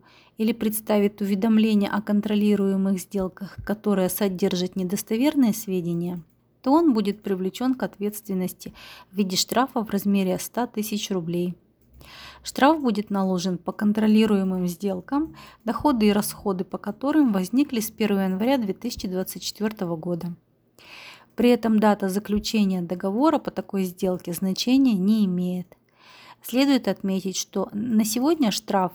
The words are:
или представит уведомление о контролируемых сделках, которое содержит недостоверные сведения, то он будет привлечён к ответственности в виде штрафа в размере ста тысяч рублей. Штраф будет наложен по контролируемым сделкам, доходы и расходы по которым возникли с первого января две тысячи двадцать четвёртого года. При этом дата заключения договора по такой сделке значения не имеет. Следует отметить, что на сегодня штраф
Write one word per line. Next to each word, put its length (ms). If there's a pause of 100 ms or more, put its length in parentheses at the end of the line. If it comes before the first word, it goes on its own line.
(360)
или 160
представит 680
уведомление 680
о 140
контролируемых 960
сделках, 640
которое 440
содержит 680
недостоверные 800
сведения, 680 (360)
то 120
он 200
будет 300
привлечён 540
к 80
ответственности 920 (380)
в 40
виде 200
штрафа 480
в 60
размере 500
ста 260
тысяч 460
рублей. 420 (880)
Штраф 380
будет 300
наложен 480
по 120
контролируемым 960
сделкам, 720 (280)
доходы 440
и 40
расходы 520
по 140
которым 540
возникли 460
с 140
первого 300
января 360
две 160
тысячи 320
двадцать 360
четвёртого 520
года. 400 (1000)
При 140
этом 280
дата 300
заключения 760
договора 560
по 140
такой 320
сделке 480
значения 640
не 320
имеет. 500 (680)
Следует 420
отметить, 500
что 340
на 320
сегодня 460
штраф 440